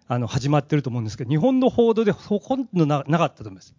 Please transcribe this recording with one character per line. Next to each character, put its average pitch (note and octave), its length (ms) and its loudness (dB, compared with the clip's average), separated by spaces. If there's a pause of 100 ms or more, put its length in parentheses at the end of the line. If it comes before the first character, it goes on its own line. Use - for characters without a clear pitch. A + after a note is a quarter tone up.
あ B2 100 -2
の、 A#2+ 80 -2
始 B2+ 240 -4
ま D3+ 100 4
っ C#3+ 40 -4
て - 120 -2
る C#3+ 60 2
と C3+ 80 -6
思 A#2+ 80 -6
う A#2+ 60 -4
ん - 20 -6
で G#2+ 60 -8
す - 60 -14
け C3 80 -8
ど、 A2 40 -10
日 D3+ 80 2
本 B3+ 220 2
の B3+ 100 4
報 A#3 240 2
道 A3 120 0
で G3+ 60 2
ほ - 280 -4
と - 180 -4
ん C4 160 -6
ど E3 140 2
な-、 C#3+ 200 0
な D#3+ 120 2
か E3+ 60 2
っ C3 80 -6
た - 100 -20
と G#2+ 60 -14
思 - 20 -16
い G2 40 -18
ま F2 60 -20
す、 - 180 -20